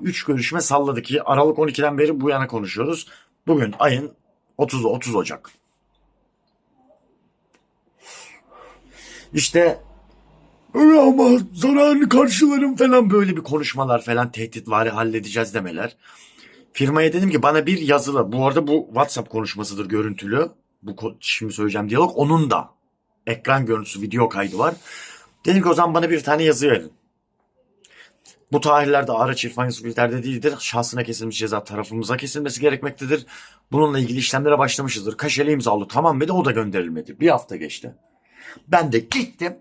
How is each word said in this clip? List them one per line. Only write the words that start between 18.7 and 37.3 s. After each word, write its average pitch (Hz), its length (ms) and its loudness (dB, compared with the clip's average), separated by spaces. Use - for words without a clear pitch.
WhatsApp 127 420 -2
konuşmasıdır 101 600 -8
görüntülü. 107 600 -2
Bu 101 80 -12
ko-, 107 280 -10
şimdi - 340 -6
söyleyeceğim 104 360 -2
diyalog, 147 260 2
onun 147 360 2
da 85 180 -2
ekran 131 380 0
görüntüsü, 107 360 -4
video 107 280 0
kaydı 98 280 -4
var. 160 180 0
Dedim 185 180 2
ki 175 60 4
o 165 40 4
zaman 165 200 2
bana 165 160 0
bir 160 140 0
tane 151 200 0
yazı 143 280 4
verin. 82 220 0
"Bu 143 100 0
tarihlerde 143 500 2
araç 120 340 -2
İrfan 120 200 -4
Yusuf 120 200 -6
İlter'de 120 380 -2
değildir. 135 360 -4
Şahsına 120 440 -4
kesilmiş 113 340 -8
ceza 107 260 -4
tarafımıza 107 540 -6
kesilmesi 135 440 -6
gerekmektedir. 139 640 -2
Bununla 143 280 2
ilgili 123 200 -2
işlemlere 139 400 2
başlamışızdır. 123 580 -4
Kaşeli 147 340 -2
imzalı." 107 360 -2
Tamam 147 340 0
dedi, 160 100 -2
o 180 140 0
da 135 60 2
gönderilmedi. 92 680 -6
Bir 165 100 4
hafta 120 260 0